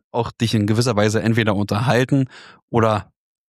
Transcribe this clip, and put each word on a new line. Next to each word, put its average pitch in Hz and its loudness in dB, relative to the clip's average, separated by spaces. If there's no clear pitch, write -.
auch 117 -4
dich 110 -2
in 104 2
gewisser 113 0
Weise 107 0
entweder 107 0
unterhalten 123 0
oder 110 0